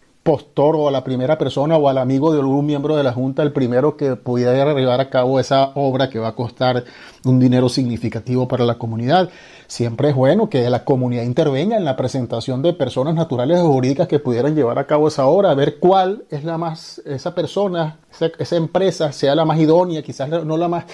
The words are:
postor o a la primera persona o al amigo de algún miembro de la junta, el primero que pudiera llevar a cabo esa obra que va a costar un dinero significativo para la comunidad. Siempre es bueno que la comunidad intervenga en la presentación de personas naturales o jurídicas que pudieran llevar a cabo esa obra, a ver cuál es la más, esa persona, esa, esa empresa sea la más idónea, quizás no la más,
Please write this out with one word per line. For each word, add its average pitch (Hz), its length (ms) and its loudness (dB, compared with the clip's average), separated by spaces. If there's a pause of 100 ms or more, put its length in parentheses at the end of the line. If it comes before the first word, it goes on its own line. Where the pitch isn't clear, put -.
(240)
postor 151 500 2
o 151 140 2
a - 20 2
la 131 140 -2
primera 131 320 0
persona 143 400 0
o 147 100 4
al 135 120 2
amigo 135 340 2
de 147 80 2
algún 139 240 0
miembro 147 320 0
de 143 80 2
la 123 80 0
junta, 131 300 -2
el 147 100 0
primero 135 440 0
que 135 200 -2
pudiera 123 560 0
llevar 131 280 0
a 135 100 -4
cabo 131 280 2
esa 135 360 2
obra 135 340 0
que 117 100 -8
va 110 100 -4
a 107 60 -6
costar 123 500 -2 (400)
un 127 140 4
dinero 127 300 4
significativo 120 800 -4
para 123 160 0
la 117 120 0
comunidad. 120 520 -2 (380)
Siempre 117 420 -2
es 143 60 0
bueno 143 340 2
que 123 220 0
la 120 140 -2
comunidad 123 400 0
intervenga 147 520 0
en 196 80 -2
la 135 100 -2
presentación 127 680 -4
de 170 100 2
personas 135 420 -2
naturales 156 460 0
o 170 100 4
jurídicas 131 380 0
que 147 100 0
pudieran 135 360 -2
llevar 123 240 0
a 139 80 -4
cabo 151 220 2
esa 139 180 0
obra, 185 240 4
a 143 40 2
ver 147 240 0
cuál 190 520 2
es 143 120 -8
la 165 140 -6
más, 160 480 -10
esa 151 300 -8
persona, 170 640 -4 (120)
esa, 165 280 -2
esa 156 180 -2
empresa 165 560 0
sea 139 220 0
la 160 100 2
más 160 140 2
idónea, 160 440 4
quizás 135 260 -8
no 156 280 -4
la 170 120 0
más, 170 260 -4